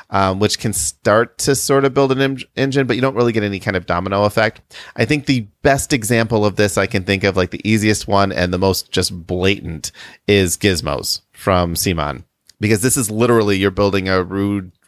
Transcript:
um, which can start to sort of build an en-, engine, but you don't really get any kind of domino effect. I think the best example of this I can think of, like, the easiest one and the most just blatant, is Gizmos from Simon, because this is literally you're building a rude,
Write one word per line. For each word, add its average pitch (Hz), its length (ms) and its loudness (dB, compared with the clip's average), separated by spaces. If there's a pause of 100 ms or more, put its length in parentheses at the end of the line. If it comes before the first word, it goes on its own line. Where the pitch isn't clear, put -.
(100)
um, 95 280 0
which 104 220 0
can 110 120 -4
start - 680 0
to 139 180 0
sort 139 280 0
of 131 100 0
build 135 180 2
an 131 80 0
en-, 135 180 0 (160)
engine, 135 320 0
but 120 80 0
you 123 80 -2
don't 131 140 0
really 120 160 2
get 107 100 0
any 101 160 -4
kind 98 180 -4
of 87 100 -4
domino 98 360 -2
effect. 107 380 0 (340)
I 113 100 0
think 143 220 -2
the 123 220 0 (140)
best 139 300 2
example 113 540 0
of 98 80 0
this 104 240 2
I 98 80 0
can 98 160 -2
think 95 220 0
of, 98 120 2
like, 90 140 0
the - 180 -6
easiest 107 380 2
one 98 240 2
and 90 240 0
the 90 40 -2
most 95 340 -2
just 90 340 -4
blatant, 90 640 -2 (380)
is 98 280 4
Gizmos 76 640 -2 (100)
from 87 420 0
Simon, 76 500 -4 (360)
because 104 220 2
this 127 140 0
is 110 140 -4
literally 110 460 2
you're 98 160 2
building 98 360 0
a 95 140 0
rude, 98 480 -4 (180)